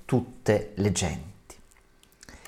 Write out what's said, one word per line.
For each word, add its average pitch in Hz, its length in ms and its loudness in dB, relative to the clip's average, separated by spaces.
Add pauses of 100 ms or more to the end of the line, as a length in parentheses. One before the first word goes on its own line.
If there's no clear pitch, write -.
tutte - 720 2
le 101 160 2
genti. - 640 -4 (920)